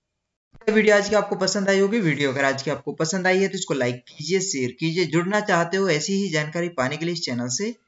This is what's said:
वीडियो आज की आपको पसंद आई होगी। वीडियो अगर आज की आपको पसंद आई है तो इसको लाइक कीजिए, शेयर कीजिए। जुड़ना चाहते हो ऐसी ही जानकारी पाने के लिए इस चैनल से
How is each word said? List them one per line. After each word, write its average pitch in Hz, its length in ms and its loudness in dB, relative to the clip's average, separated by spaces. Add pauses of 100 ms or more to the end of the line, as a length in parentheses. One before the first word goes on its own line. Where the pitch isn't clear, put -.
(680)
वीडियो 214 280 6
आज 202 140 2
की 214 60 2
आपको 202 220 0
पसंद 190 320 0
आई 196 100 4
होगी। 196 200 2
वीडियो 143 320 2
अगर 139 140 0
आज 135 160 0
की 151 100 -4
आपको 139 240 -6
पसंद 180 320 -2
आई 185 120 4
है 196 80 4
तो 185 100 -6
इसको 180 160 -4
लाइक 123 340 -2
कीजिए, 165 340 -4
शेयर 131 380 -4
कीजिए। 165 280 0
जुड़ना 175 340 0
चाहते 175 360 0
हो 196 120 2
ऐसी 156 260 0
ही 196 160 0
जानकारी 156 400 -2
पाने 139 260 -2
के 160 80 -6
लिए 175 80 -2
इस 165 80 -8
चैनल 123 280 -4
से 202 240 -4 (140)